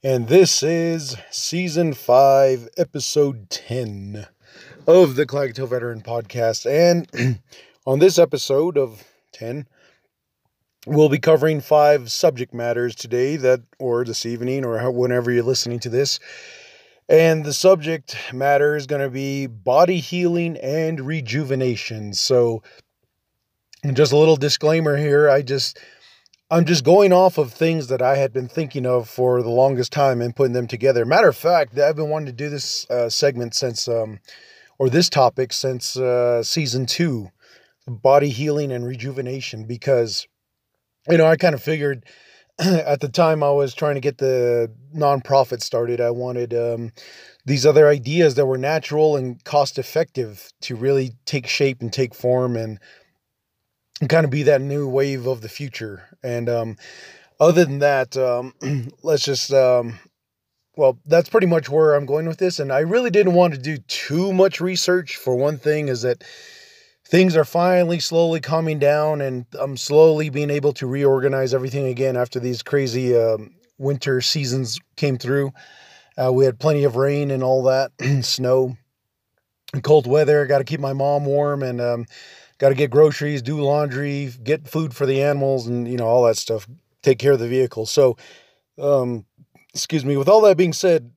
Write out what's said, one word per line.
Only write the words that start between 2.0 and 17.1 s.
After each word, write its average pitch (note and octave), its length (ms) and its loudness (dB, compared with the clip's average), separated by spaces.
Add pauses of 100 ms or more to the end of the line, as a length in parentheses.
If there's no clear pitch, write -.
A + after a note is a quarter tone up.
Episode C#3 720 -4
ten G#2 760 -10 (580)
of D#3+ 300 6
the C#3+ 100 0
Klagetoh C3+ 420 -6
Veteran A#2 360 -6
Podcast. A#2 680 -4
And D3 720 0 (220)
<clears throat> - 240 -14
on C3+ 100 2
this F3 220 6
episode D3 580 0
of A2+ 260 -4 (280)
ten, C3 360 -12 (1200)
we'll D3+ 240 4
be C#3+ 80 2
covering D#3 420 2
five D3 520 2
subject B2+ 420 -2
matters A#2+ 400 -4
today B2 440 -4
that, B2+ 240 0 (180)
or B2 260 -2
this A#2 220 -8
evening, B2 360 -6
or A#2 140 -6
how, B2+ 140 -4
whenever B2 400 -2
you're A#2+ 100 2
listening A#2+ 380 -4
to A#2+ 100 -10
this. C3+ 300 -2 (920)
And D#3+ 340 4